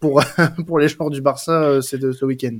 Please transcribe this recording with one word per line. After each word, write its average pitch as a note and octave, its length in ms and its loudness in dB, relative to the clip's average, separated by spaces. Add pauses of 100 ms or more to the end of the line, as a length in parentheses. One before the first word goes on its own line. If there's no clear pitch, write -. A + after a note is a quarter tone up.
pour, D3 240 4
<laughs> E3 420 0
pour E3 120 0
les D3+ 100 4
joueurs D3+ 220 -4
du C#3 100 -6
Barça, C#3 420 0
euh, C#3 200 2
c'est C3 160 -8
de, C3 140 -2
ce B2+ 120 -6
week-end. B2+ 360 -4